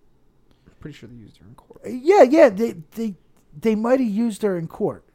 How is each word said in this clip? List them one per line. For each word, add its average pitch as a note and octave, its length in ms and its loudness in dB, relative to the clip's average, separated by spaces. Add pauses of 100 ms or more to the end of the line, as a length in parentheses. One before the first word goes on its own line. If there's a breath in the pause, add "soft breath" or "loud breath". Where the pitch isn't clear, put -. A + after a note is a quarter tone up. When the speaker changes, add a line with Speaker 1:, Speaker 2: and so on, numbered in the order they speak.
(680)
Speaker 1:
I'm - 140 -20
pretty D3+ 180 -18
sure A2+ 100 -20
they A#2+ 80 -20
used G#2+ 220 -20
her E2+ 100 -20
in B2 60 -20
court. - 320 -20
Speaker 2:
Yeah, C#4 360 4
yeah, C4+ 280 6
they, G3 260 -6 (180)
they, A3 200 -8 (440)
they A3 160 -2
might A#3 260 0
have A#3+ 100 -2
used G#3+ 320 -4
her F#3+ 160 -2
in E3 100 -10
court. C3 360 -8 (100)